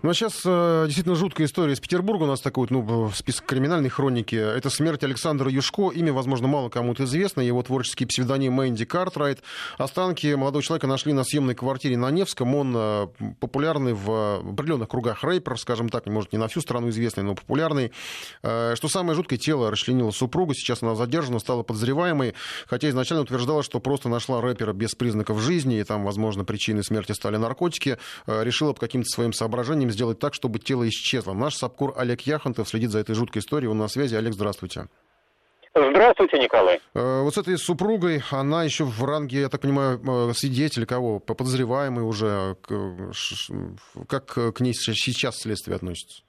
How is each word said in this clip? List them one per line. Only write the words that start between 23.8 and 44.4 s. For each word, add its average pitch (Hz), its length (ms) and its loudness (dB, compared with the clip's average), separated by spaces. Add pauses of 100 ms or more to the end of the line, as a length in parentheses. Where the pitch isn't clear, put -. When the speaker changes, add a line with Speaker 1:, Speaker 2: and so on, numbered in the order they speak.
Speaker 1:
просто 135 260 0
нашла 117 320 0
рэпера 117 320 0
без 104 240 -2
признаков 107 460 0
жизни, 131 400 2
и - 20 0
там, 104 220 -2
возможно, 101 400 -2
причиной 107 400 -2
смерти 107 260 -2
стали 104 240 -4
наркотики. 127 640 -2 (280)
Э, 110 200 0
решила 143 260 0
по - 80 -4
каким-то 117 300 -2
своим 117 240 0
соображениям 120 640 0
сделать 113 220 0
так, 147 160 -2
чтобы 113 240 -4
тело 120 280 0
исчезло. 104 460 -2
Наш 131 220 -2
сапкор 131 420 -2
Олег 120 240 -2
Яхонтов 135 480 -2
следит 113 220 0
за 107 80 2
этой 107 160 -2
жуткой 110 260 -2
историей. 139 260 -2
Он 110 120 0
на 107 80 0
связи. 131 260 -2
Олег, 110 200 0
здравствуйте. 98 560 -6 (840)
Speaker 2:
Здравствуйте, 170 640 8
Николай. 101 420 6 (140)
Speaker 1:
Э, 131 300 0
вот 143 100 2
с - 60 -2
этой 180 180 0
супругой, 180 720 0
она 143 340 0
ещё 151 220 0
в 120 180 -2
ранге, 139 380 0
я 135 80 0
так - 120 -4
понимаю, 139 380 2 (300)
э, 120 60 0
свидетеля 135 500 0
кого? 120 340 0
По-, 151 140 -6
подозреваемый 127 680 0
уже. 101 580 0
К-, 92 500 -6
ш-, - 240 -8
ш-, - 180 -8 (540)
как 120 460 -2